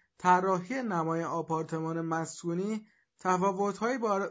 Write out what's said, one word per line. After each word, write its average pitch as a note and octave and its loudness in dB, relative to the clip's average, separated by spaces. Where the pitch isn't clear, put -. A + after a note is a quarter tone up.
طراحی F#3 2
نمای E3 0
آپارتمان D#3+ -4
مسکونی E3+ -4
تفاوت‌هایی G3 2
با G3+ 0